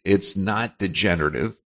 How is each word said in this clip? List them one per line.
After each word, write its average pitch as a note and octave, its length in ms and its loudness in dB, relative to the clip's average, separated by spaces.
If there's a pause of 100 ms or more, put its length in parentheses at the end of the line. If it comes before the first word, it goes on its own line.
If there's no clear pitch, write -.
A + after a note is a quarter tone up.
It's G2 320 2
not G#2+ 420 -2
degenerative. E2 760 0 (160)